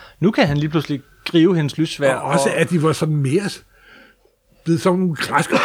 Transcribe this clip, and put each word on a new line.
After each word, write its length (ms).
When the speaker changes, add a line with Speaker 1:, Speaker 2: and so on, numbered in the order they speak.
Speaker 1:
Nu 100
kan 160
han 100
lige 140
pludselig 300
gribe 300
hendes 220
lyssværd, 380
Speaker 2:
Og 60
også, 260
Speaker 1:
og 80
Speaker 2:
at 140
de 120
var 100
sådan 240
mere 320
s-, 140
blevet 160
sådan 180
nogle 180
græske 380